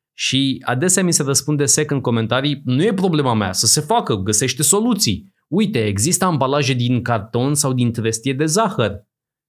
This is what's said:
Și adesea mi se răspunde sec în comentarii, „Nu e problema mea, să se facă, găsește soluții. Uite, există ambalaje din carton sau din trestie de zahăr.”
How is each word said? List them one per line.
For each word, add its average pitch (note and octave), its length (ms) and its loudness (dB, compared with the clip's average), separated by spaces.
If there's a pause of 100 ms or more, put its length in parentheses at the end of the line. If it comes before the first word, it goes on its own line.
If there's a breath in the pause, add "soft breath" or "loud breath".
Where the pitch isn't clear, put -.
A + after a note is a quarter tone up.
(120)
Și C3+ 520 0
adesea F3+ 400 2
mi E3+ 80 2
se D#3 100 2
răspunde C#3 440 0
sec D3+ 240 2
în C#3 100 0
comentarii, B2+ 640 0
„Nu B2+ 180 0
e G#3 120 2
problema D#3 400 0
mea, G2+ 180 0
să G2+ 140 -2
se D3 140 2
facă, A3 340 0
găsește G#2+ 480 -2
soluții. G3 720 0 (140)
Uite, B2 380 0
există G#2+ 380 0
ambalaje C#3 480 0
din B2 300 0
carton A#2+ 520 -2
sau C#3+ 180 0
din B2 200 2
trestie A2+ 400 -2
de C3+ 120 -2
zahăr.” D#3 640 0 (420)